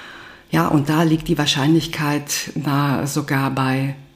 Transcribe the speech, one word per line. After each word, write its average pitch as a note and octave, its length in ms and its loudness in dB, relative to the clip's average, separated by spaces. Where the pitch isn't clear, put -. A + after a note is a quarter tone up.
Ja, D#3 180 2
und C#3+ 200 2
da D#3 140 2
liegt D#3+ 260 2
die D3+ 100 2
Wahrscheinlichkeit D3 1160 0
nahe C#3 520 0
sogar C#3 440 0
bei C3+ 440 0